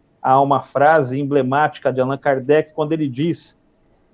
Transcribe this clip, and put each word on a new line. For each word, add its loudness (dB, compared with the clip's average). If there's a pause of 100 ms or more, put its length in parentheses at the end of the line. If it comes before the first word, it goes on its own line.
(220)
Há 2
uma 2
frase 0
emblemática 0
de -4
Allan -2
Kardec, 0
quando -4
ele -2
diz, -6 (560)